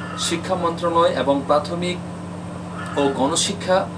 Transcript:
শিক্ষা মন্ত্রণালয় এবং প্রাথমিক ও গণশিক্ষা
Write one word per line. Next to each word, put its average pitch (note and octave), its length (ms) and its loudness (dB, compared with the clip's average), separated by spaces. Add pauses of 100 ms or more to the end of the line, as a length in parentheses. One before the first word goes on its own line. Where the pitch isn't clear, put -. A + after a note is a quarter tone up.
(180)
শিক্ষা F3 360 -2
মন্ত্রণালয় E3+ 560 2
এবং C#3 360 2
প্রাথমিক F3 500 0 (1000)
ও C#3+ 100 4
গণশিক্ষা E3 800 2 (120)